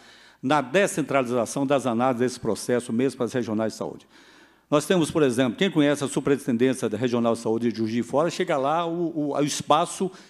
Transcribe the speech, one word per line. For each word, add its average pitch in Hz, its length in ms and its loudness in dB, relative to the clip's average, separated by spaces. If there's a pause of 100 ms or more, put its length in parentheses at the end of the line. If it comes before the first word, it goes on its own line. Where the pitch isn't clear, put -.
(420)
na 143 200 2
descentralização 135 1040 0
das 135 200 2
análises 123 340 0
desse 123 200 0
processo, 120 520 -2
mesmo 127 260 0
para 120 100 -2
as 107 60 -8
regionais 110 400 -2
de - 40 -16
saúde. - 300 -10 (600)
Nós 147 160 2
temos, 175 240 2
por 160 140 2
exemplo, 127 340 2
quem 190 140 2
conhece 147 320 2
a 135 40 -2
Superintendência 131 840 0
Regional 117 440 2
de 113 60 -2
Saúde 117 320 0
de 101 60 -6
Juiz 110 140 -2
de 117 120 0
Fora, 139 260 0
chega 170 280 -2
lá, 151 280 0
o, 165 460 -4
o, 135 40 -4
o 139 80 2
espaço 160 680 -2 (180)